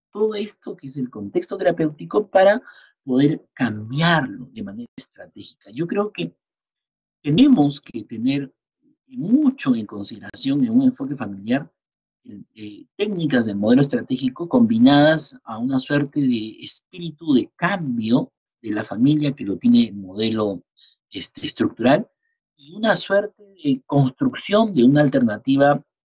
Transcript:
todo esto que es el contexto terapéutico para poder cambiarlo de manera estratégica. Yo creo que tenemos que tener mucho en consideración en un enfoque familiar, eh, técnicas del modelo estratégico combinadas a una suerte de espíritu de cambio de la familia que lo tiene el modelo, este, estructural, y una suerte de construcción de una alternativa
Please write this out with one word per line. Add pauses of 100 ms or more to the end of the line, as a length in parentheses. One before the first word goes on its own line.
(120)
todo
esto
que
es
el
contexto
terapéutico
para (420)
poder
cambiarlo
de
manera
estratégica.
Yo
creo
que (880)
tenemos
que
tener (540)
mucho
en
consideración
en
un
enfoque
familiar, (840)
eh, (100)
técnicas
del
modelo
estratégico
combinadas
a
una
suerte
de
espíritu
de
cambio (300)
de
la
familia
que
lo
tiene
el
modelo, (480)
este,
estructural, (480)
y
una
suerte (200)
de
construcción
de
una
alternativa (200)